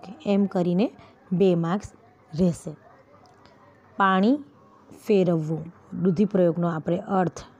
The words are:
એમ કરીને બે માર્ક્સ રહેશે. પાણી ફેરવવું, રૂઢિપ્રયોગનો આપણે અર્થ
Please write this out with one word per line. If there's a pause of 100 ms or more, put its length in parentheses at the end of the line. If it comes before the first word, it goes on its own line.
(260)
એમ
કરીને (400)
બે
માર્ક્સ (460)
રહેશે. (1200)
પાણી (680)
ફેરવવું, (300)
રૂઢિપ્રયોગનો
આપણે
અર્થ (200)